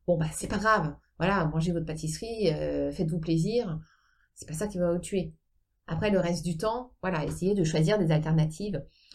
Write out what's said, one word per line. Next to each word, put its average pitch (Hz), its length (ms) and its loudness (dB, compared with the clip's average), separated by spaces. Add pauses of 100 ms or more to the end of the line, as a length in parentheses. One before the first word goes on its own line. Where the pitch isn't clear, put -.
bon 175 100 4
bah 156 160 0
c'est - 160 -8
pas 208 80 0
grave, 196 360 2 (260)
voilà, 190 260 2
mangez 160 260 0
votre 165 140 -2
pâtisserie, 175 680 -4
euh, 143 400 -2
faites-vous 165 280 -2
plaisir, 170 600 0 (540)
c'est - 140 -20
pas 156 80 -10
ça 208 120 -2
qui 196 100 -8
va 175 140 2
vous 175 80 0
tuer. 170 340 -4 (540)
Après 208 220 0
le 190 100 4
reste 175 240 0
du 170 140 -2
temps, 226 340 -4 (100)
voilà, 170 220 -2
essayez 165 300 0
de 196 100 2
choisir 160 340 4
des 165 140 4
alternatives 160 720 2 (320)